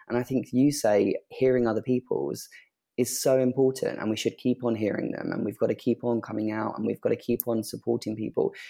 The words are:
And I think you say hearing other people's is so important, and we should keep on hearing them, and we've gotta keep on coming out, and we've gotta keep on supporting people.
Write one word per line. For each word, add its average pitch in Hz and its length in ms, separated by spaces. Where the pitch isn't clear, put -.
And 120 120
I 127 40
think 127 300
you 135 180
say 104 440
hearing 127 360
other 110 140
people's 120 640
is 123 220
so 131 200
important, 131 600
and 107 120
we 110 60
should 110 200
keep - 260
on 120 120
hearing 104 380
them, - 200
and - 100
we've 107 140
gotta 113 180
keep 117 300
on 117 160
coming 107 300
out, 110 260
and 107 100
we've 110 140
gotta 117 160
keep 120 300
on 113 160
supporting 117 520
people. - 380